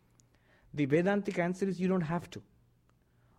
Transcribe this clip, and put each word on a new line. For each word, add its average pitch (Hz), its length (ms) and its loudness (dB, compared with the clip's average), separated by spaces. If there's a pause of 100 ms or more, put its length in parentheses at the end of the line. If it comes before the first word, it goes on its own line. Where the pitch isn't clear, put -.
(720)
The 147 120 0
Vedantic 185 540 2
answer 185 280 -2
is 175 120 -4
you 185 80 0
don't 185 140 2
have 170 300 -4
to. 107 100 -14 (960)